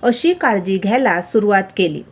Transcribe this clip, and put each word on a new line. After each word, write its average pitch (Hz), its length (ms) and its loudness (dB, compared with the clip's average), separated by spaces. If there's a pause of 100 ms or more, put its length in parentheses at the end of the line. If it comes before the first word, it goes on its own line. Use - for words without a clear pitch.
अशी 247 300 2
काळजी 196 440 -2
घ्यायला 202 440 0
सुरुवात 202 420 2 (140)
केली. 165 340 -2